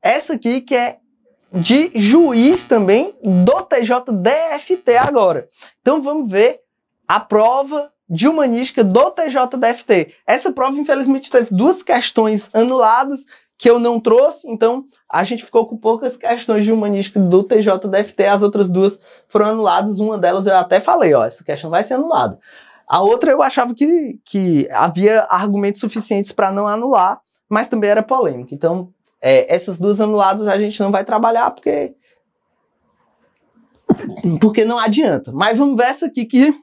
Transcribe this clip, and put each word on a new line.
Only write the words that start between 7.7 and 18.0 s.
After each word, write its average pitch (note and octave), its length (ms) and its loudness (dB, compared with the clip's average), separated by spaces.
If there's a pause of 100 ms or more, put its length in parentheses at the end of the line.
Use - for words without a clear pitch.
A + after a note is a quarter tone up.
de F3 180 0
humanística C4 560 0
do A3+ 280 2
T E4 180 -4
J B3+ 300 -2
D A#3+ 80 0
F A#3+ 180 -4
T. F3 300 0 (120)
Essa - 240 0
prova, C4+ 300 -4
infelizmente, C4+ 500 -2
teve A#3 240 0
duas D4+ 280 0
questões A3 720 -2
anuladas, B3 720 0 (360)
que A#3+ 80 6
eu A#3 80 4
não A#3 220 -2
trouxe, C4 500 2
então A#3 340 -2 (240)
a E3+ 140 -2
gente A3+ 220 -6
ficou A3+ 240 0
com A3+ 80 -12
poucas A#3 400 -2
questões A3+ 480 -2
de G#3+ 80 0
humanística G#3 480 -2
do F#3 240 4
T A3 180 2
J G3 240 0
D G3 100 -4
F G#3 160 -2